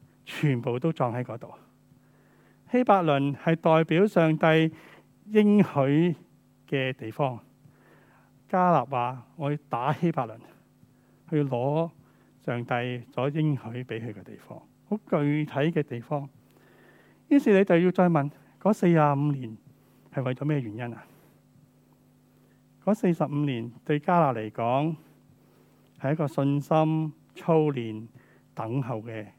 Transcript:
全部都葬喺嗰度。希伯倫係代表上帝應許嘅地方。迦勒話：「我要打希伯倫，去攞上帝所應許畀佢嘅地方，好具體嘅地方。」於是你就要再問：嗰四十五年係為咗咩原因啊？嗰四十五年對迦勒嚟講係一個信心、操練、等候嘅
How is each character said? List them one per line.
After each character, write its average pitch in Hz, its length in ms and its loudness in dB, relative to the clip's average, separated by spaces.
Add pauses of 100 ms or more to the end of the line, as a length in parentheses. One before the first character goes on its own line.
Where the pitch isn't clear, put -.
(240)
全 135 360 -2
部 127 180 -4
都 165 140 -2
葬 123 200 -4
喺 123 120 -6
嗰 113 120 -12
度。 - 160 -18 (1160)
希 247 140 2
伯 196 180 6
倫 143 320 2
係 165 220 0
代 160 280 4
表 165 220 2
上 160 320 2
帝 160 340 4 (540)
應 208 360 4
許 147 520 2 (540)
嘅 131 240 -2
地 110 180 -12
方。 127 280 -4 (1080)
迦 180 240 2
勒 135 140 2
話： 127 400 -6 (100)
「我 147 140 -4
要 147 80 -4 (100)
打 127 240 -2
希 165 200 -2
伯 123 160 -4
倫， 110 80 -16 (920)
去 151 160 -2
攞 139 460 -2 (560)
上 120 180 -4
帝 123 380 -4 (100)
所 127 180 -2
應 151 260 0
許 120 280 -10
畀 113 160 -8
佢 113 140 -10
嘅 95 80 -16
地 107 140 -18
方， - 260 -20 (260)
好 214 80 -4
具 147 480 -2
體 - 80 -10
嘅 151 300 0
地 123 180 -8
方。」 143 280 -8 (1000)
於 285 100 4
是 208 200 4
你 196 60 6
就 175 140 4
要 180 120 4
再 180 180 4
問： 147 220 2 (320)
嗰 202 100 2
四 202 180 0
十 165 80 6
五 147 340 2
年 123 240 -8 (580)
係 135 80 -4
為 127 120 -2
咗 139 100 -10
咩 151 160 0
原 107 140 -10
因 120 80 -10 (120)
啊？ - 100 -20 (1800)
嗰 202 100 2
四 180 180 0
十 165 120 -2
五 147 200 -2
年 120 260 -4 (140)
對 147 160 -2
迦 165 320 2
勒 113 80 -6
嚟 107 100 -8
講 135 460 -2 (1040)
係 135 120 -2
一 156 40 0
個 156 100 -2
信 139 320 -2
心、 156 540 0 (220)
操 - 200 -2 (160)
練、 113 360 -8 (480)
等 117 280 -6
候 117 140 -6
嘅 110 300 -12 (120)